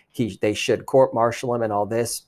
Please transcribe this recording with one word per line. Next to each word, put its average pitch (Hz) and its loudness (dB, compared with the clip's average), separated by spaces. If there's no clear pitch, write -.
he, 104 -4
they 107 2
should - -2
court-martial 120 2
him 117 -2
and 107 -2
all 101 0
this. 117 -4